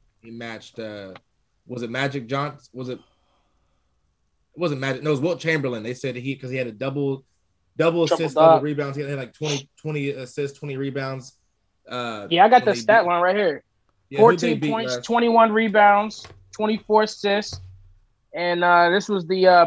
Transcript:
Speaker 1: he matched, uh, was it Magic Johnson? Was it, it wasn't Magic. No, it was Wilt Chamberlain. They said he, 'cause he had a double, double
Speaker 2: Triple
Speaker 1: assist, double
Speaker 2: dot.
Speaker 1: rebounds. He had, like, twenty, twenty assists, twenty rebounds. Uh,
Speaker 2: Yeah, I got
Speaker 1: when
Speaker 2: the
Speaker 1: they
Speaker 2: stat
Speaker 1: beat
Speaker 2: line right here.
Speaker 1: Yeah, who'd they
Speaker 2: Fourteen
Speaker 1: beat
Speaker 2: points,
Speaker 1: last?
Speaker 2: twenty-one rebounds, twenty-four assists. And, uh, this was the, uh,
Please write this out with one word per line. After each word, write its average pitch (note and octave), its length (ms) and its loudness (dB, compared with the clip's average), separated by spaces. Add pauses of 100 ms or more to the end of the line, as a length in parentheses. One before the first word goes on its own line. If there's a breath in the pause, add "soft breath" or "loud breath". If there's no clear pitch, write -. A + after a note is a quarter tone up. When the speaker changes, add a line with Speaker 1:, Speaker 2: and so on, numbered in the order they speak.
(220)
Speaker 1:
he A#2 80 -20
matched, A#2 480 -14
uh, G#2 340 -12 (540)
was A#2+ 160 -10
it A2+ 80 -8
Magic C3 360 -6
Johnson? C#3 480 -8
Was B2+ 160 -12
it, A#2+ 80 -12 (1600)
it - 60 -12
wasn't D3 200 -2
Magic. C3+ 220 -4
No, D#3 80 -2
it D3+ 40 2
was B2+ 60 -2
Wilt E3 200 -2
Chamberlain. C3+ 420 -4
They A#2+ 120 -8
said B2+ 220 -8
he, B2+ 200 -8
'cause B2+ 140 -12
he C3 60 -6
had B2+ 100 -4
a A2+ 60 -10
double, C3+ 520 -6 (520)
double E3 300 2
Speaker 2:
Triple E3 180 0
Speaker 1:
assist, C3+ 120 -4
double D#3+ 200 8
Speaker 2:
dot. C#3 60 0
Speaker 1:
rebounds. C#3+ 340 -6
He D3 60 -8
had, C#3 160 -8
like, B2 140 -12
twenty, C#3+ 360 -6 (120)
twenty D3 300 -6
assists, C#3 480 -8
twenty C#3+ 180 -10
rebounds. C3+ 640 -8 (500)
Uh, A#2 420 -8
Speaker 2:
Yeah, E3+ 140 4
I A3+ 40 6
got B3 120 6
Speaker 1:
when B3 60 -4
Speaker 2:
the G3+ 80 2
Speaker 1:
they A#2+ 60 -8
Speaker 2:
stat G#3 240 4
Speaker 1:
beat F3 40 -4
Speaker 2:
line F3 140 0
right F#3 140 2
here. E3+ 280 -2 (460)
Speaker 1:
Yeah, C3+ 100 -4
who'd A3 200 6
they - 80 0
Speaker 2:
Fourteen C#3 120 -2
Speaker 1:
beat D3+ 100 -2
Speaker 2:
points, - 260 -4
Speaker 1:
last? B2 100 -10
Speaker 2:
twenty-one A3+ 460 4
rebounds, G#3 720 2 (260)
twenty-four G#3+ 520 0
assists. G#3 560 -4 (720)
And, F3 300 -2
uh, F3 260 6
this G3 180 0
was F#3+ 180 -2
the, F#3 200 2
uh, F3 200 8